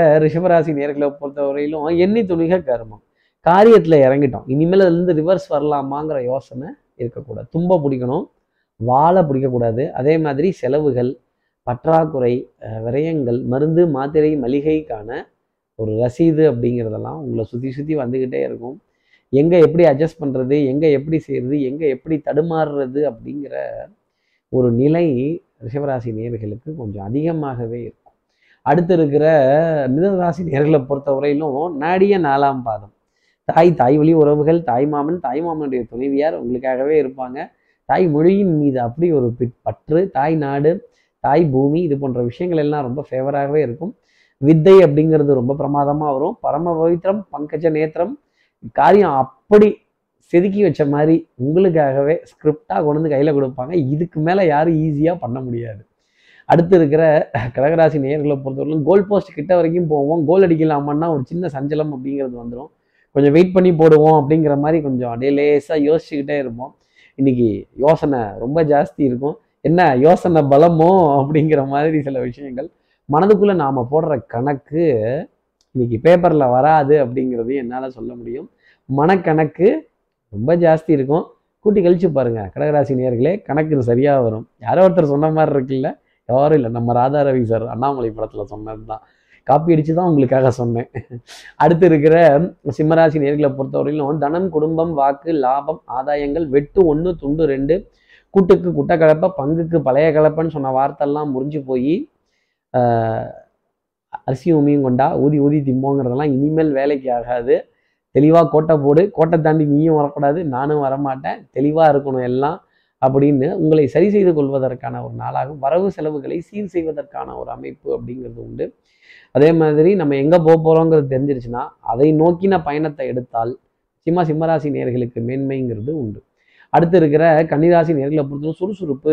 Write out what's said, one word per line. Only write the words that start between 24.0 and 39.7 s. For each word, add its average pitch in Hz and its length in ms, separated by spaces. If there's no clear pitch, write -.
ஒரு 123 200
நிலை 156 340
ரிஷபராசி 123 520
நேயர்களுக்கு 110 640
கொஞ்சம் 104 280
அதிகமாகவே 131 760
இருக்கும். 113 200
அடுத்து 165 280
இருக்கிற 151 300
மிதுன 165 280
ராசி 175 280
நேயர்களை 147 340
பொறுத்தவரையிலும் 143 1000
நாடிய 190 420
நாலாம் 139 440
பாதம், 107 300
தாய், 170 260
தாய் 131 220
வழி 151 160
உறவுகள், 151 500
தாய் 131 240
மாமன், 151 340
தாய் 139 220
மாமனுடைய 151 440
துணைவியார் 139 520
உங்களுக்காகவே 131 580
இருப்பாங்க. 131 420
தாய் 185 200
மொழியின் 175 480
மீது 143 240
அப்படி 131 320
ஒரு 127 180
பி-, 120 220
பற்று, 151 380